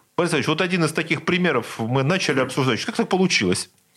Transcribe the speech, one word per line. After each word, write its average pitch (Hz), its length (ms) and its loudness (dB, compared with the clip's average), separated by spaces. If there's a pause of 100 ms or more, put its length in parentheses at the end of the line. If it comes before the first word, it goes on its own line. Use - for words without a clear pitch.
(160)
Борис 165 160 0
Александрович, 143 160 0
вот 160 140 0
один 180 220 0
из 156 80 0
таких 160 320 -2
примеров 175 540 0
мы 120 240 0
начали 151 380 2
обсуждать. 127 440 0
Как - 120 -6
так 226 120 0
получилось? 175 600 0 (280)